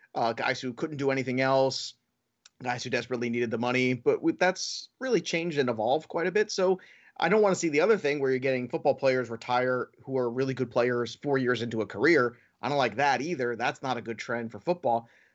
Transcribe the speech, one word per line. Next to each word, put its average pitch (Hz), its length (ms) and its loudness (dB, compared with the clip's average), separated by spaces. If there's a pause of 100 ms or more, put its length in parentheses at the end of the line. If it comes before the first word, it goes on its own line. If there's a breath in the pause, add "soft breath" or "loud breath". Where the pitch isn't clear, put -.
(140 soft breath)
uh, 117 180 2
guys 123 260 -2
who 127 140 -6
couldn't 156 240 -4
do 135 140 0
anything 131 320 0
else, 135 500 2 (680)
guys 123 200 -4
who 131 60 -8
desperately 120 400 -2
needed 120 220 0
the 117 80 -2
money, 127 340 2
but 120 300 2
we, 160 100 2
that's - 560 -2 (120)
really 247 200 2
changed 165 380 -4
and 131 100 2
evolved 120 400 0
quite 170 180 -2
a 180 60 -2
bit. 208 180 0
So 185 300 0 (400 loud breath)
I 170 80 2
don't 208 140 4
wanna 190 140 4
see 175 120 -2
the 147 120 2
other 208 180 4
thing 147 220 -2
where 135 100 0
you're 131 80 2
getting 127 300 -2
football - 260 0
players 127 340 2
retire 123 600 -2 (160)
who 135 140 -6
are 120 120 0
really 135 240 -2
good 127 160 -4
players 120 500 0
four 143 160 0
years 123 260 2
into 113 200 -4
a 104 40 -2
career. 123 500 2 (260 soft breath)
I 120 60 -2
don't 143 100 0
like 123 180 2
that 135 240 2
either. 131 360 -4
That's 127 260 -4
not 127 140 -2
a 117 40 -6
good 110 180 -8
trend 117 340 -6
for 104 80 -14
football. 123 480 -2 (260 soft breath)